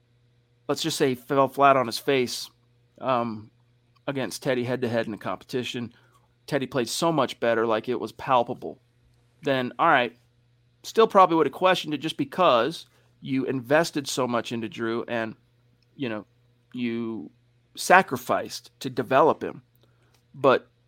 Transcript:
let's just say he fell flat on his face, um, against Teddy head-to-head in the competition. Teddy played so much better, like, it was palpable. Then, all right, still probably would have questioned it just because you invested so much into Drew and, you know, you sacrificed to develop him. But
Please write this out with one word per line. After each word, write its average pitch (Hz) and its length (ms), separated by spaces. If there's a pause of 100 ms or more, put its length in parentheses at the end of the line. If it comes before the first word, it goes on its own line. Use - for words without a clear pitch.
(720)
let's 143 120
just 160 140
say 143 140
he 127 60
fell 135 320
flat 139 280
on 127 100
his 113 120
face, 131 500 (520)
um, 117 500 (560)
against 131 340
Teddy 127 220
head-to-head 120 420
in 113 60
the 101 80
competition. 117 720 (540)
Teddy 131 200
played 123 220
so - 220
much 160 300
better, 117 260
like, 113 220
it 120 100
was 110 140
palpable. 120 680 (640)
Then, 131 380
all 160 80
right, 123 280 (680)
still 220 240
probably 180 280
would 156 100
have 135 60
questioned 175 400
it 151 60
just 151 180
because 139 680 (340)
you 131 260
invested 135 600
so 131 220
much 117 240
into 113 160
Drew 113 400
and, 113 260 (600)
you 139 120
know, 107 160 (480)
you 117 600 (440)
sacrificed - 1000
to - 100
develop 131 540
him. 85 200 (680)
But 135 380 (180)